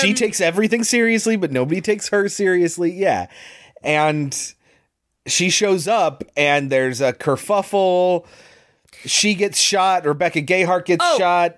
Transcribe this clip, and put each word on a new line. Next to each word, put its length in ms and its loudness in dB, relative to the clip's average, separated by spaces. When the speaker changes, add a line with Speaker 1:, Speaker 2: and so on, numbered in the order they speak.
Speaker 1:
She 120 2
takes 260 -2
everything 440 0
seriously, 520 0
but 140 -2
nobody 300 -2
takes 300 -4
her 180 0
seriously. 640 0
Yeah. 340 -2
And 540 0
she 240 0
shows 380 0
up, 340 0
and 340 2
there's 300 0
a 120 0
kerfuffle. 1120 0
She 300 0
gets 260 -2
shot. 440 2
Rebecca 380 0
Gayheart 420 0
gets 220 2
Speaker 2:
Oh, 120 2
Speaker 1:
shot. 400 2